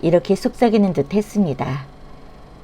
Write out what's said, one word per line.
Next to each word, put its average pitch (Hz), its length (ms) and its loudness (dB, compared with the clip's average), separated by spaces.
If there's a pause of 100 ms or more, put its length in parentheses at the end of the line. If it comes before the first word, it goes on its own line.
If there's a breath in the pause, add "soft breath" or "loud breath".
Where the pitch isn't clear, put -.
이렇게 175 320 2
속삭이는 214 580 2
듯 143 220 -2
했습니다. 139 720 -2 (800)